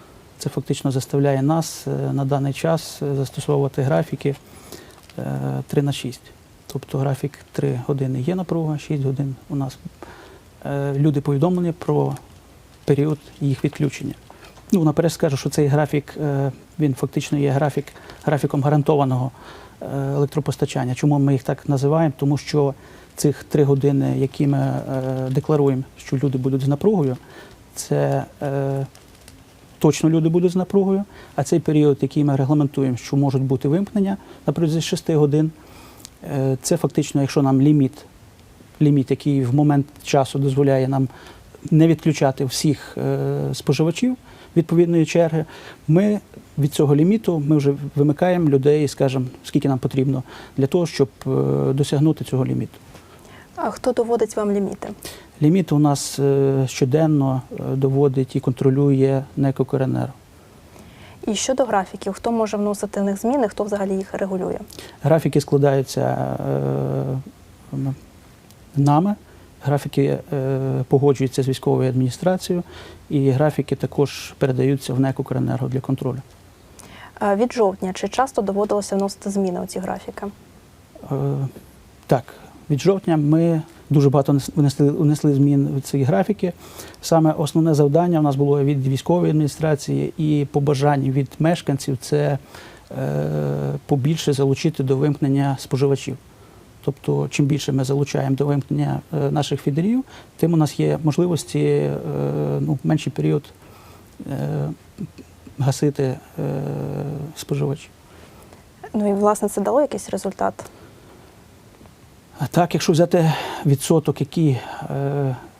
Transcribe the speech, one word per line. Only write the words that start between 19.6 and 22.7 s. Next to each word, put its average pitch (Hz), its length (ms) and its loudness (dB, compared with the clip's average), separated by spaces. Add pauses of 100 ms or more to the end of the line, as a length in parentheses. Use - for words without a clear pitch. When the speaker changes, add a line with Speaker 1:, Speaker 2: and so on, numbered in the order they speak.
Speaker 1:
е, - 60 -12 (280)
електропостачання. 139 800 -2
Чому 147 240 2
ми 139 140 4
їх 131 100 0
так - 260 -4
називаємо? 143 480 2
Тому 143 200 0
що 139 380 0 (420)